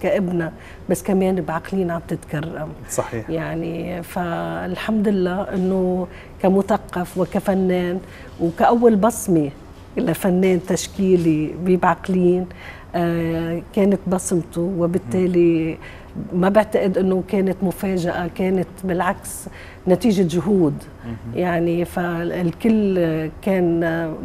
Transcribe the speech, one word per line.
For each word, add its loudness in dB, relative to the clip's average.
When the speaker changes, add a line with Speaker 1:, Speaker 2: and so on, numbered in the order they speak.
Speaker 1:
كابنة، 0
بس 0
كمان 2
بعقلين -2
عم -4
تتكرم. -6
Speaker 2:
صحيح. -4
Speaker 1:
يعني، -6
فالحمد -4
لله 0
إنه 0
كمثقف 0
وكفنان 0
وكأول 4
بصمة 2
لفنان 2
تشكيلي 2
ببعقلين، 2
آه، 0
كانت 4
بصمته، 0
وبالتالي 2
ما 2
بعتقد 2
إنه 2
كانت 0
مفاجأة، -2
كانت 0
بالعكس -2
نتيجة 4
جهود. 2
Speaker 2:
مهم. -10
Speaker 1:
يعني، 0
فالكل 0
كان 0